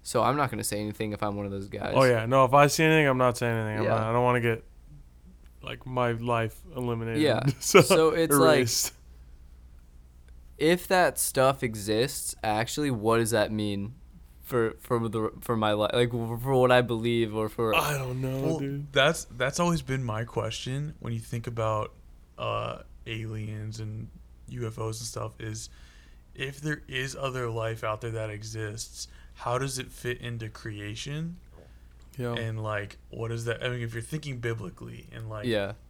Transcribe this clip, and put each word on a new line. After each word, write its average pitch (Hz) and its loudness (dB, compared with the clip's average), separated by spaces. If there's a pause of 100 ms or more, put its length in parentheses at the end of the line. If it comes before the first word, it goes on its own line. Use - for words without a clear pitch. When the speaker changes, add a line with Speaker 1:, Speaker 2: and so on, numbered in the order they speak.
Speaker 1:
so 113 0
I'm 127 2
not 139 0
gonna 101 -6
say 104 -4
anything 107 -4
if 104 -6
I'm 104 -4
one 101 -6
of 98 -6
those 98 -8
guys. - -6
Speaker 2:
Oh, 131 6
yeah. 117 4
No, 131 6
if 123 2
I 143 10
see 160 2
anything, 156 6
I'm 127 2
not 123 4
saying 117 0
anything. 107 -2
I'm 107 0
Speaker 1:
Yeah. 110 2 (100)
Speaker 2:
not, 110 0
I - 0
don't 123 4
wanna 123 4
get, 113 0 (960)
like, 120 -12
my 123 0
life 113 -2 (160)
eliminated. 117 -2
Speaker 1:
Yeah. 127 2
Speaker 2:
<laughs> - -8
So, - 8
Speaker 1:
So 160 6
it's 160 4
like, 151 8
Speaker 2:
erased. - 0 (1600)
Speaker 1:
if 175 2
that 180 4
stuff 135 2
exists, 110 -2
actually, 117 0
what 113 2
does 117 2
that 107 2
mean 104 -2 (500)
for, 113 0
for 117 0
the, 107 -2
for 120 -2
my 107 2
li-, 104 2
like, 120 2
for, 117 -4
for 135 0
what 127 8
I 123 8
believe 113 2
or 110 0
for 113 0
Speaker 2:
I 147 2
don't 131 -4
know, 131 -4
Speaker 3:
Well, 160 0
Speaker 2:
dude. 143 -6
Speaker 3:
that's, 147 4
that's 127 -2
always 170 2
been 131 -2
my 113 -4
question 127 -4
when 117 -6
you 113 -4
think 117 -8
about, 110 -2 (440)
uh, 113 -4 (280)
aliens 110 -8
and 110 -10 (400)
U 120 -8
F 110 -8
Os 110 -6
and 117 -10
stuff, 113 -8
is 110 -10 (680)
if 139 -8
there 147 -4
is 131 -4
other 131 -4
life 113 -4
out 107 -2
there 117 -6
that 110 -4
exists, 107 -10 (280)
how 123 -2
does 131 -2
it 127 -10
fit 120 -6
into 117 -8
creation? 117 -8 (800)
Speaker 2:
Yeah. 120 -4
Speaker 3:
And, 113 -4
like, 107 -6 (120)
what 113 -6
is 117 -6
that? 113 -4
I 127 -2
mean, 123 -6
if 117 -6
you're 113 -8
thinking 147 -8
biblically 117 -8
and, 110 -12
like, 107 -10
Speaker 1:
Yeah. 104 0 (160)